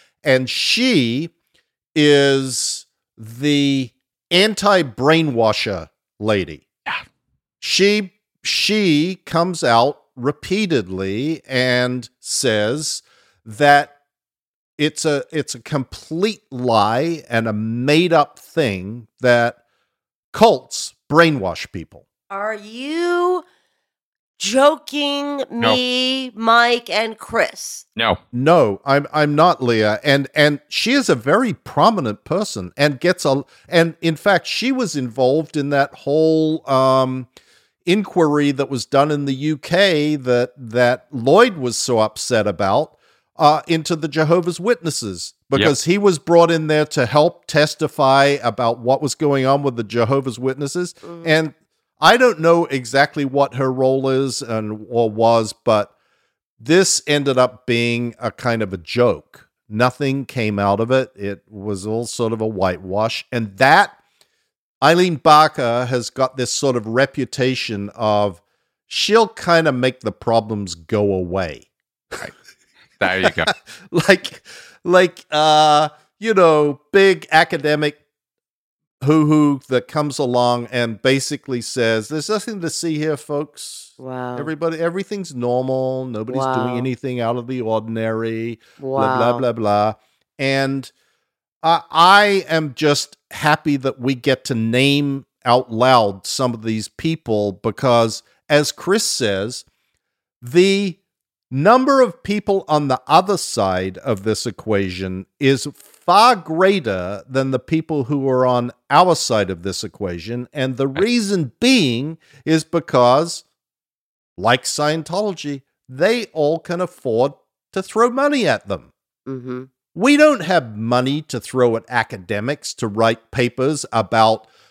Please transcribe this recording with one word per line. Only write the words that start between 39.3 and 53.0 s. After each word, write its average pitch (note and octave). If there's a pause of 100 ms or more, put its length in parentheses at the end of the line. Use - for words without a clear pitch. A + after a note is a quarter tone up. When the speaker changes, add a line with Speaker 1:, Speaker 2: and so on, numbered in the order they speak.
Speaker 1:
U D3
K D#3+
that, B2
that B2
Lloyd E3
was B2
so A#2+
upset A2
about, G#2 (400)
uh, D3+
into E3
the D#3
Jehovah's D#3+
Witnesses, D#3 (160)
Speaker 2:
Yep. C#3
Speaker 1:
because B2
he F3+
was G3
brought E3+
in D#3+
there D3+
to C#3+
help D3
testify C#3+
about A#2
what B2+
was C#3+
going C#3
on C#3
with C3+
the A2+
Jehovah's A#2+
Witnesses. C#3
Speaker 3:
Mm-hmm. E3+
Speaker 1:
And D#3 (460)
I F3
don't A#3+
know E3+
exactly C3+